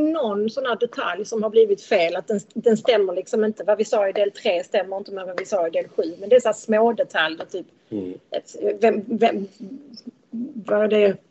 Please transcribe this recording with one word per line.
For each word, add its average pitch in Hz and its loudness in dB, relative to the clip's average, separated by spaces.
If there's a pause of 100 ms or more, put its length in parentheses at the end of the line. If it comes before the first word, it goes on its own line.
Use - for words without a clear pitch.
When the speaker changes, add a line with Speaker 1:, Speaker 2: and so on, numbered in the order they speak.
(120)
Speaker 1:
någon 220 -2
sån 262 -6
här 226 0
detalj 226 -4
som 220 -4
har 214 -2
blivit 208 4
fel, 175 2
att - -6
den, 208 -2 (140)
den 226 4
stämmer 208 2
liksom 214 -2
inte. 214 -4
Vad 202 2
vi 214 -2
sa 202 0
i 190 -2
del 202 0
tre 180 -2
stämmer 190 -2
inte 202 -10
med 190 -10
vad 180 -8
vi 190 -4
sa 180 0
i 165 -4
del 180 -4
sju. - -4 (180)
Men 196 -8
det 247 8
är 247 6
så 233 0
här 208 4
små 220 2
detaljer, 165 -2
typ 180 -8 (240)
Speaker 2:
Mm. 92 -6 (160)
Speaker 1:
ett, - -8 (240)
vem, 214 2
vem, 208 0 (1160)
vad 208 0
är 214 2
det 208 4 (140)